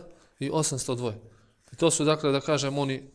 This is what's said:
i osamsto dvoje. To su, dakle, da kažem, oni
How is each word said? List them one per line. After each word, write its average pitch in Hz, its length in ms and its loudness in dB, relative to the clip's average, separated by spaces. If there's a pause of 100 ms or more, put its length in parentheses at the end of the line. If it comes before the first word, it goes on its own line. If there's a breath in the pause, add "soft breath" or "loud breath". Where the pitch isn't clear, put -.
(400 soft breath)
i 139 140 -4
osamsto 139 420 -2
dvoje. 113 260 -4 (560 soft breath)
To 165 140 4
su, 147 140 0
dakle, 151 260 2
da 139 100 2
kažem, 139 360 0
oni 135 380 -2